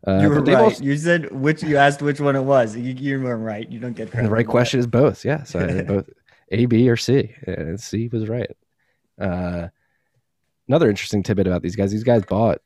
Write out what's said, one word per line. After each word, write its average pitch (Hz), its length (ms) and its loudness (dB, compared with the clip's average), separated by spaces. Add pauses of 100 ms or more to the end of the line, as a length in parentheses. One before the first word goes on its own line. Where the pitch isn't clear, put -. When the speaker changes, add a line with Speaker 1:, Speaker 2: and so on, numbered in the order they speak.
Speaker 1:
Uh, 95 160 2
Speaker 2:
You 151 80 6
were 147 60 4
Speaker 1:
but 139 100 2
they've 139 80 6
Speaker 2:
right. 127 80 6
Speaker 1:
also - 200 2
Speaker 2:
You 139 140 0
said 165 340 0
which, 147 320 0
you 151 140 0
asked 143 240 4
which 147 200 -2
one 139 160 2
it 135 40 0
was. 127 340 2
You, 123 200 -8
you 139 260 -6
weren't 120 220 -4
right. 110 280 -8
You 113 100 -12
don't 123 120 -10
get 110 120 -10
Speaker 1:
And - 80 -14
Speaker 2:
credit 117 160 0
Speaker 1:
the 104 40 2
right 113 140 2
Speaker 2:
for - 20 -10
that. - 40 -8
Speaker 1:
question 123 280 2
is 120 60 0
both. 123 360 2
Yes, 147 320 -4
I 90 280 -2
Speaker 2:
<laughs> - 0 -
Speaker 1:
both 95 260 -2 (440)
A, 120 120 2
B, 120 240 4
or 117 80 4
C. 117 380 0 (120)
And 85 320 -8
C 117 300 -6
was 110 220 -6
right. 117 200 -6 (720)
Uh, 87 480 -6 (1000)
another 143 200 4
interesting 101 340 -2
tidbit 98 240 0
about 90 160 -2
these 90 140 -6
guys. 98 160 -2
These 107 120 -6
guys 117 200 2
bought 101 420 0